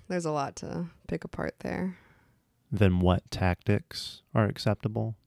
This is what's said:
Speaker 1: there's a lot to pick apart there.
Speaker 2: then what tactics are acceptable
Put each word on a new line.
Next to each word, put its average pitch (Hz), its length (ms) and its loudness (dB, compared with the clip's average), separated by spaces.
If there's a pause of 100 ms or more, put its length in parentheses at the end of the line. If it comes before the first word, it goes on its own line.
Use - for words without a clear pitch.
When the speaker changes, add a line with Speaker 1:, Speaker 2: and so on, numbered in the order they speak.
Speaker 1:
there's 180 160 -2
a 160 60 0
lot 143 260 -2
to - 300 -6 (200)
pick - 180 -6
apart - 360 -6
there. 180 360 -4 (800)
Speaker 2:
then 95 260 6
what 90 300 4
tactics - 920 -2 (120)
are 113 120 4
acceptable 110 680 -2 (100)